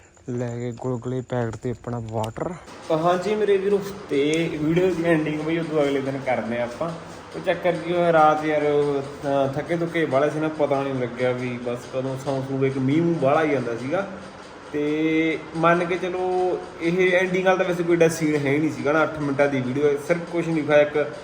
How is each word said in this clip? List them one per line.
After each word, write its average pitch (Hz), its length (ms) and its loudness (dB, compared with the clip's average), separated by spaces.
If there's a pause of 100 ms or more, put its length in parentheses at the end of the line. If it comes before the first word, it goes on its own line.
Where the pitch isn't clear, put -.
(280)
ਲੈ 120 280 -4
ਕੇ 120 160 -6
ਗੁਲਗੁਲੇ 123 480 -6
ਪੈਕਟ 120 360 -4
ਤੇ 127 140 -6
ਆਪਣਾ 120 400 -8
ਵਾਟਰ। 113 440 -4 (360)
ਹਾਂਜੀ 180 440 0
ਮੇਰੇ 202 220 2
ਵੀਰੋ, 190 240 2 (300)
ਤੇ 156 400 2 (120)
ਵੀਡੀਓ 170 320 2
ਦੀ 165 100 -2
ਐਂਡਿੰਗ 151 360 2
ਬਈ 165 180 -2
ਉਦੋਂ 156 240 0
ਅਗਲੇ 139 180 2
ਦਿਨ 135 260 -4
ਕਰਦੇ 117 320 0
ਆ 120 60 0
ਆਪਾਂ। 165 260 -4 (460)
ਉਹ 165 100 -8
ਚੱਕਰ 175 260 2
ਕੀ 160 200 -4
ਹੋਇਆ, 175 200 4
ਰਾਤ 151 320 6
ਯਾਰ, 151 180 2
ਅਹ, 139 920 0
ਥੱਕੇ 151 240 -2
ਥੁੱਕੇ 165 280 0
ਵਾਲੇ 139 260 2
ਸੀ 151 80 -4
ਨਾ, 156 100 0
ਪਤਾ 143 340 0
ਨਹੀਂ 139 120 -2
ਲੱਗਿਆ 123 380 0
ਵੀ 123 260 -4
ਬਸ 120 200 -4 (160)
ਕਦੋਂ 131 240 -2
ਸੌਂ 135 240 -2
ਸੂ 135 160 -4
ਗਏ, 135 80 2
ਇੱਕ 135 120 -2
ਮੀਂਹ 139 240 2
ਮੂੰਹ 170 140 2
ਬਾਹਲਾ 143 260 4
ਹੀ 156 80 2
ਜਾਂਦਾ 123 260 -2
ਸੀਗਾ। 151 300 -2 (640)
ਤੇ 156 680 0 (180)
ਮੰਨ 170 280 4
ਕੇ 180 120 -2
ਚਲੋ 185 600 -2 (220)
ਇਹ 180 320 2
ਐਂਡਿੰਗ 185 320 2
ਵਾਲਾ 185 120 4
ਤਾਂ 185 80 2
ਵੈਸੇ 180 180 -2
ਕੋਈ 170 140 2
ਐਡਾ 165 120 6
ਸੀਨ 151 380 0
ਹੈ 135 40 2
ਹੀ 143 80 2
ਨਹੀਂ 156 140 0
ਸੀਗਾ 123 200 0
ਨਾ, 160 100 4
ਅੱਠ 143 160 -2
ਮਿੰਟਾਂ 143 300 2
ਦੀ 135 120 0
ਵੀਡੀਓ 131 280 0
ਹੈ, 143 80 2 (100)
ਸਿਰਫ 170 140 0 (120)
ਕੁਛ 170 140 -2
ਨਹੀਂ 160 160 0
ਵਿਖਾਇਆ, 147 200 6
ਇੱਕ 147 300 0 (120)